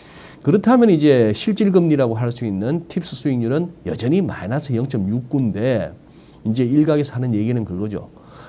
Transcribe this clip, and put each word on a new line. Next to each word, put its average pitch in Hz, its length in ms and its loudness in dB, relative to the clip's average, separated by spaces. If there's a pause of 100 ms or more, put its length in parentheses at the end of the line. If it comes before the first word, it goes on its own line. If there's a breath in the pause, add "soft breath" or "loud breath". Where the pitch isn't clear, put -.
(420 loud breath)
그렇다면 226 480 4
이제 135 440 4
실질금리라고 170 800 2
할 120 180 -2
수 120 140 -8
있는 113 420 -4
팁스 - 260 -8
수익률은 135 560 -2 (160)
여전히 131 360 0
마이너스 123 520 -4
영점육구인데 113 1160 -2 (540 loud breath)
이제 117 180 0
일각에서 147 500 2
하는 123 200 -2
얘기는 113 300 0
그거죠. 95 440 -8 (400 loud breath)